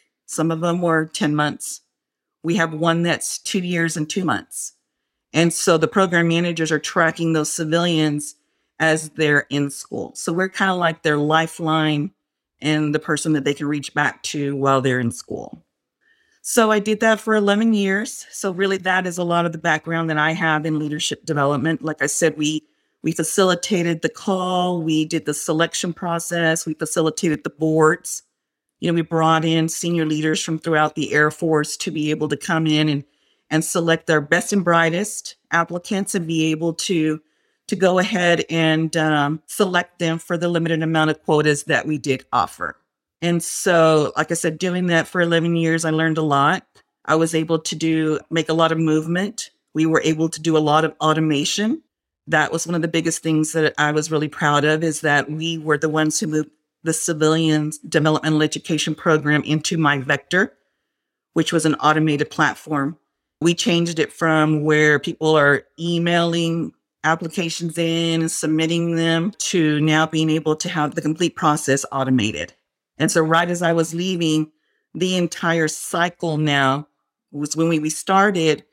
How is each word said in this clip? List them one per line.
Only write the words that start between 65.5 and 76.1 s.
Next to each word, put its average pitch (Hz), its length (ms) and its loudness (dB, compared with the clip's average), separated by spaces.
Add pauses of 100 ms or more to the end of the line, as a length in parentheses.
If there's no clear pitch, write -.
emailing 170 920 0 (320)
applications 165 760 -4
in 165 420 0
and 160 100 -2
submitting 165 640 0
them 165 440 0
to 156 420 0
now 156 240 4
being 160 240 0
able 156 280 0
to 180 120 -6
have 151 240 -2
the 165 80 -6
complete 160 340 -2
process 147 560 0
automated. 123 640 0 (460)
And 156 120 0
so 165 100 2
right 165 280 2
as 175 120 -4
I 165 120 2
was 160 200 0
leaving, 165 580 0 (420)
the 185 240 0
entire 170 500 0
cycle 170 680 -4